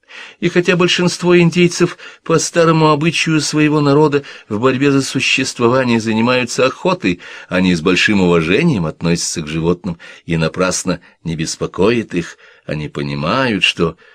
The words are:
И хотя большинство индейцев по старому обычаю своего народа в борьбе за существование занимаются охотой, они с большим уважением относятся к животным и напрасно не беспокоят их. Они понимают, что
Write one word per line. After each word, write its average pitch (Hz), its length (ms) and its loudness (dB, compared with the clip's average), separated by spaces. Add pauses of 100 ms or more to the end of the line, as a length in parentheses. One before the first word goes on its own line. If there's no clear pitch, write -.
(400)
И 175 100 0
хотя 180 260 2
большинство 175 640 2
индейцев 170 580 2 (260)
по 165 160 0
старому 160 500 2
обычаю 156 520 0
своего 151 380 0
народа 143 440 2 (260)
в 104 100 -4
борьбе 131 320 2
за 139 100 2
существование 127 1000 0
занимаются 120 640 0
охотой, 120 560 -2 (260)
они 92 260 2
с 82 80 -2
большим 95 400 2
уважением 90 640 2
относятся 85 560 -4
к 76 60 -10
животным 82 500 -4 (280)
и 85 120 -4
напрасно 87 640 -2 (240)
не 82 120 -6
беспокоят 90 800 -2
их. 82 240 -6 (280)
Они 76 240 -8
понимают, 82 760 -2
что 82 340 -2 (180)